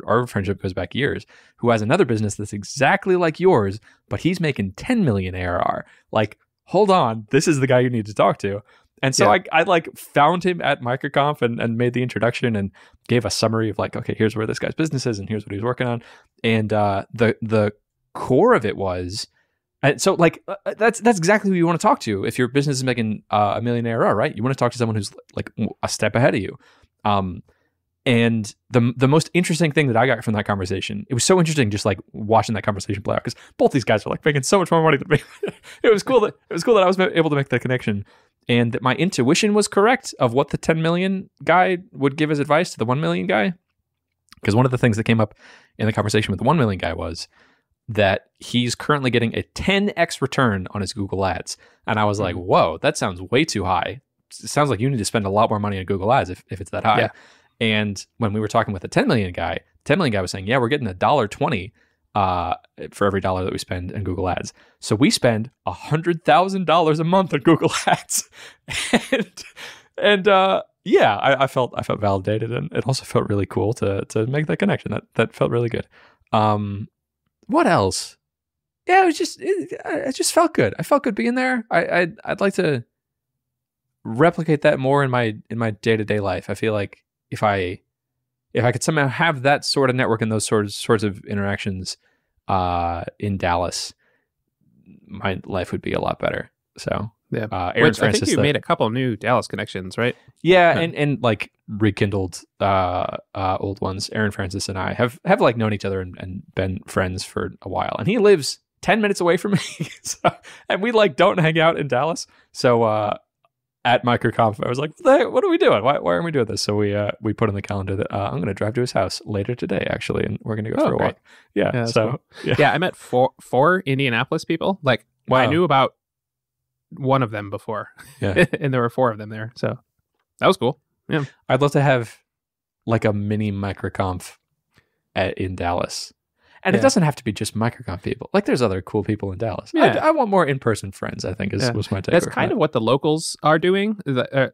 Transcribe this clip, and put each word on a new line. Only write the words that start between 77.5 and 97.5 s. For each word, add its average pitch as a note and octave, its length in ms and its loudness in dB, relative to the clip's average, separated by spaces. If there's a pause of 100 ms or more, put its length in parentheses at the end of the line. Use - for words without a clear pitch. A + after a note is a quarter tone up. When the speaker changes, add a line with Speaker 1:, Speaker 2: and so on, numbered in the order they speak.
Speaker 1:
else? A2 500 0 (680)
Yeah, F#4+ 160 6
it - 20 4
was E4 140 2
just, - 200 -6
it, F#4 460 -4
I, E4+ 120 -4
it - 180 -4
just - 180 -2
felt E4 220 2
good. C#3 240 2
I D#3+ 40 -6
felt C#4+ 200 0
good A3+ 100 -2
being A#3 220 -2
there. B3+ 340 -2
I, - 160 0
I, F3 220 0 (180)
I'd - 160 -4
like G3 140 0
to D3+ 280 0 (1200)
replicate D3+ 600 0
that D3+ 160 2
more C#3 240 2
in C3 80 0
my, A#2 240 0 (140)
in A#2 100 -8
my A2+ 120 -2
day-to-day G#2+ 480 0
life. F#2+ 300 -4
I G2+ 60 -6
feel A2 180 -2
like G2+ 300 -6 (260)
if - 140 -6
I, G2 380 0 (720)
if - 100 2
I B2 80 4
could A#2+ 120 -4
somehow D3+ 240 0
have C#3+ 360 0
that C#3 200 2
sort C3+ 260 2
of B2 60 0
network A2+ 260 0
and A2 100 0
those G#2+ 140 -2
sorts, G#2 300 0
sorts A2 280 0
of G#2 220 -4
interactions, G2 720 -6 (500)
uh, F2 560 -2 (160)
in G2+ 180 -4
Dallas, F2 560 -2 (1120)
my F#2+ 380 -6
life F2+ 260 -4
would F#2 100 -4
be - 120 -6
a G1+ 80 -2
lot - 180 -4
better. - 320 -4 (260)
So, - 340 -6 (200)
Speaker 2:
Yeah. A2 200 -6